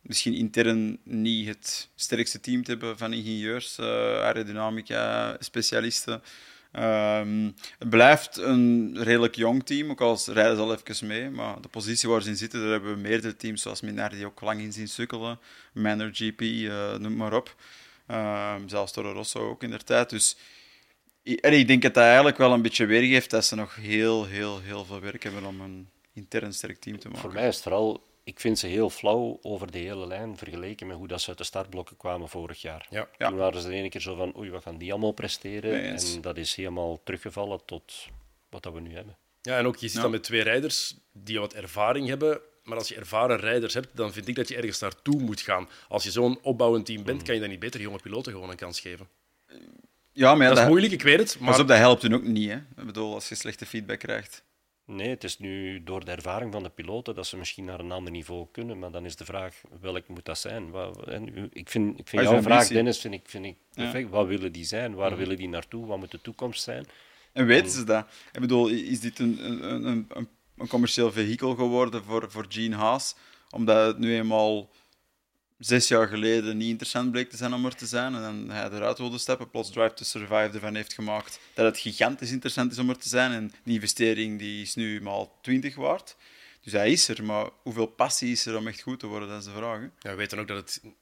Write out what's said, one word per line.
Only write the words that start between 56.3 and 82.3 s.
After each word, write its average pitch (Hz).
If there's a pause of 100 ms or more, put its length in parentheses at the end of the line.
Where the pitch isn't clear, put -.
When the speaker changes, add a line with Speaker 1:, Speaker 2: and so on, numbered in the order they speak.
Speaker 2:
van 101
de 87
piloten 107
dat 92
ze 92
misschien 92
naar 90
een 87
ander 90
niveau 85
kunnen. 117
Maar 90
dan 87
is 85
de -
vraag, 92 (200)
welk 92
moet 90
dat 80
zijn? 101
Wa-, 92 (160)
en 110
u, 101
ik -
vind, 104
ik -
vind -
Speaker 1:
Wat 104
is 127
Speaker 2:
jouw 110
Speaker 1:
hun 117
Speaker 2:
vraag, 117
Speaker 1:
visie? 120
Speaker 2:
Dennis, 117
vind 104
ik, 95
vind 95
ik 92 (180)
Speaker 1:
Ja. 117
Speaker 2:
perfect. 120
Wat 101
willen 92
die 82
zijn? 110
Waar 95
Speaker 3:
Mhm. 92
Speaker 2:
willen 95
die 90
naartoe? 110
Wat 104
moet 95
de 87
toekomst 120
zijn? 123 (460)
Speaker 1:
En 131
weten 131
Speaker 2:
En 185
Speaker 1:
ze 131
dat? 107 (260)
Ik -
bedoel, 120
i-, 110
is 120
dit 113
een, 117
een, 104
een, 117
een, - (300)
een 120
commercieel 120
vehikel 117
geworden 120
voor, 110
voor 107
Gene 110
Haas? 113 (340)
Omdat 110
het 110
nu 117
eenmaal 110 (880)
zes 120
jaar 113
geleden 110
niet 113
interessant 120
bleek 123
te 113
zijn 123
om 123
er 123
te 120
zijn 123
en 113
dan 107
hij 104
eruit 107
wilde 123
stappen, 127
plots 113
Drive 113
to -
Survive 107
ervan 107
heeft 107
gemaakt 107 (140)
dat 113
het 107
gigantisch 120